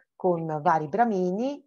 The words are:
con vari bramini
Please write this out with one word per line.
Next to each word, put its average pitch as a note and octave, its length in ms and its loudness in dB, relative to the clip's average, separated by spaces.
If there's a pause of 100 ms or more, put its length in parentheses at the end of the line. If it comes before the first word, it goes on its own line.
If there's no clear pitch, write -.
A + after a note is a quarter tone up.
(160)
con E3 460 0
vari D#3+ 260 2
bramini G#3+ 800 0